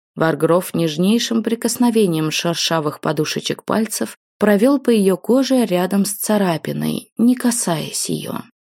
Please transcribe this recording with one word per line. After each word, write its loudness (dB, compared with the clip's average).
Варгров 0
нежнейшим 0
прикосновением 0
шершавых -2
подушечек -4
пальцев -4
провёл 4
по 0
её 4
коже 2
рядом 0
с -4
царапиной, -2
не 4
касаясь -4
её. -6